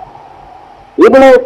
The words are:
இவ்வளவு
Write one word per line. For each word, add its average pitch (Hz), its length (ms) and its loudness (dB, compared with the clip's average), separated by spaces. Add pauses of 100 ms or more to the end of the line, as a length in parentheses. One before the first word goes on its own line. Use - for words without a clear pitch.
(1080)
இவ்வளவு 262 400 0